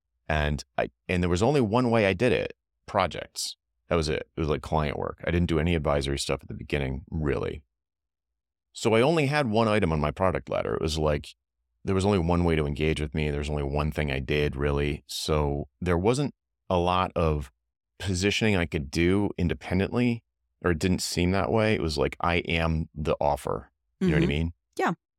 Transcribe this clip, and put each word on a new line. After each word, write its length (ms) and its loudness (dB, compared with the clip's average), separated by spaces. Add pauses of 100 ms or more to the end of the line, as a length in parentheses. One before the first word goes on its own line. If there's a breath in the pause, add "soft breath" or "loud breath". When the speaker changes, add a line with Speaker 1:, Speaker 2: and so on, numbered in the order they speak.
(260)
Speaker 1:
And 380 -2 (140)
I, 100 -2 (180)
and 160 0
there 80 0
was 120 2
only 180 2
one 300 0
way 160 4
I 80 2
did 180 2
it: 220 -2 (320)
projects. 680 -4 (320)
That 80 2
was 120 0
it. 180 -4 (100)
It 40 -6
was, 80 0
like, 140 -2
client 360 -2
work. 280 -8
I 40 -2
didn't 180 2
do 120 2
any 140 2
advisory 440 0
stuff 220 -2
at 80 -20
the 60 -10
beginning, 560 -4
really. 520 -2 (1160)
So 200 2
I 60 6
only 240 4
had 240 0
one 180 4
item 240 2
on 80 0
my 100 0
product 400 -2
ladder. 240 0
It 80 -2
was 160 -2
like, 300 0 (560)
there 100 0
was 100 2
only 140 4
one 240 2
way 140 4
to 100 0
engage 340 0
with 140 -6
me. 160 0
There 80 -4
was 120 -6
only 120 -2
one 300 -2
thing 180 -2
I 80 -2
did, 380 0
really. 500 -2
So 640 -2 (120)
there 180 0
wasn't 360 0 (340)
a 80 2
lot 380 2
of 380 0 (480)
positioning 560 0
I 100 2
could 240 -6
do 480 2
independently, 880 0 (400)
or 80 2
it 80 -2
didn't 220 0
seem 280 0
that 220 0
way. 220 2
It 80 -2
was 160 -2
like, 220 0
I 180 0
am 580 0
the 240 -2
offer. 500 -2 (300)
You 80 0
know 60 2
what 40 2
I 40 4
Speaker 2:
Mm-hmm. 60 2
Speaker 1:
mean? 240 -2 (240)
Speaker 2:
Yeah. 160 0 (260)